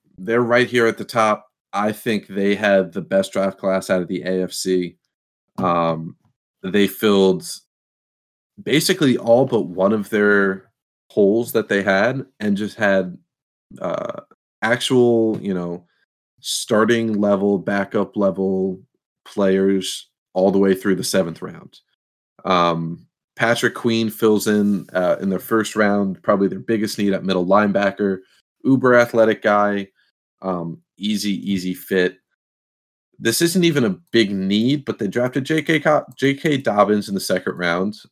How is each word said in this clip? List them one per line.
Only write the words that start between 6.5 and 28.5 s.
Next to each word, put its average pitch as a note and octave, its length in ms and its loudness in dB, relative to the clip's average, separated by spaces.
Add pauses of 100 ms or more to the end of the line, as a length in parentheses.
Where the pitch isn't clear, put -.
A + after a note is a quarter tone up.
they G2 240 0
filled F#2+ 580 2 (1160)
basically C3+ 560 2
all A#2+ 280 4
but A#2 160 0
one F#2 300 0
of G#2+ 180 -4
their G2+ 600 2 (400)
holes G#2+ 420 2
that A2+ 160 -2
they G2 140 0
had G#2+ 420 0 (140)
and G#2 180 0
just G#2 200 -6
had, F#2+ 420 0 (640)
uh, - 400 -8 (420)
actual, A#2 800 2
you G2 100 -4
know, F2 320 -6 (560)
starting A2 800 0
level, G2+ 380 2
backup G2 580 -4
level F#2+ 640 -2 (440)
players F#2+ 840 -2 (260)
all F#2+ 160 4
the F#2+ 80 2
way G2 160 4
through G#2 220 0
the - 80 -6
seventh E2+ 380 -4
round. F2 380 -16 (640)
Um, E2+ 640 -2 (280)
Patrick A#2 400 0
Queen A2+ 340 0
fills G#2+ 380 0
in, G#2 460 0
uh, F2+ 280 0
in G2 100 -2
the F2+ 80 -2
first G#2+ 360 -2
round, G2+ 480 0
probably G2 260 2
their F#2+ 120 -8
biggest G#2+ 380 -4
need G2+ 140 0
at F#2 120 -4
middle F#2 220 0
linebacker, G2 720 2 (460)